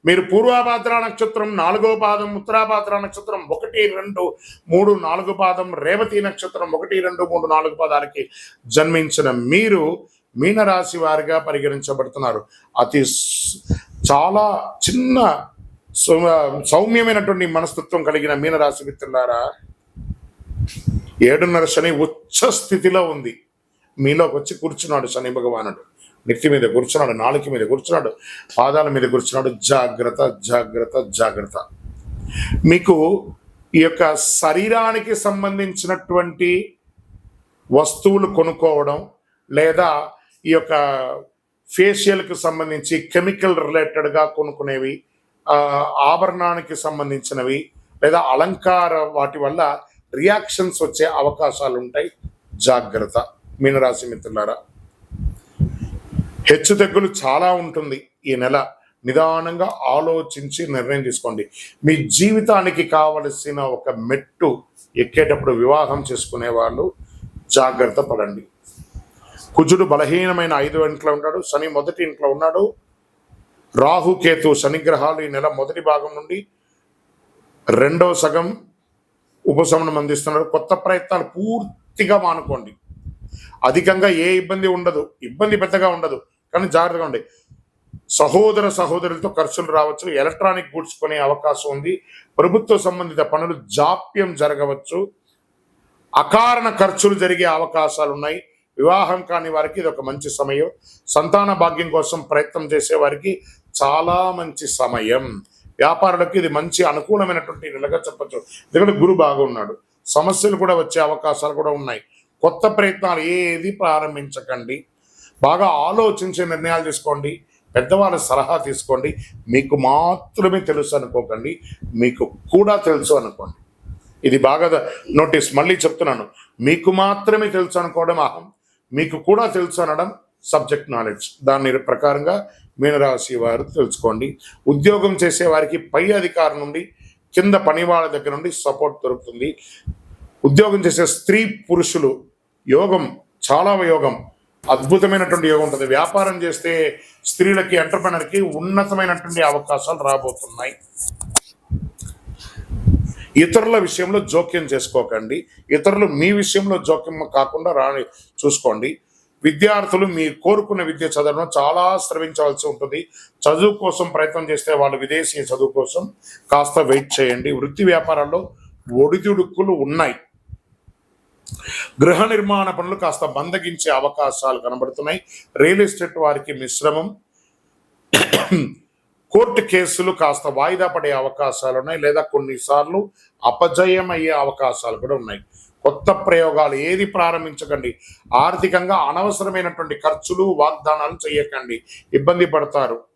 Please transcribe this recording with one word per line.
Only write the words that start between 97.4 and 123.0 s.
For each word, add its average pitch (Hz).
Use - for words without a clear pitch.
అవకాశాలు 156
ఉన్నాయి. 151
వివాహం 180
కాని 170
వారికి 156
ఇది 160
ఒక 139
మంచి 139
సమయం. 139
సంతాన 196
భాగ్యం 165
కోసం 156
ప్రయత్నం 151
చేసే 147
వారికి 147
చాలా 175
మంచి 165
సమయం. 117
వ్యాపారులకు 175
ఇది 165
మంచి 160
అనుకూలమైనటువంటి 160
నెలగా 143
చెప్పచ్చు. 139
ఎందుకంటే -
గురు 170
బాగున్నాడు. 135
సమస్యలు 190
కూడా 180
వచ్చే 165
అవకాశాలు 151
కూడా 147
ఉన్నాయి. 135
కొత్త 165
ప్రయత్నాలు 190
ఏది 175
ప్రారంభించకండి. 143
బాగా 175
ఆలోచించే 185
నిర్ణయాలు 165
తీసుకోండి. 147
పెద్దవాళ్ళ 175
సలహా 135
తీసుకోండి. 135
మీకు 135
మాత్రమే 180
తెలుసు 147
అనుకోకండి, 120
మీకు 120
కూడా 202
తెలుసు 156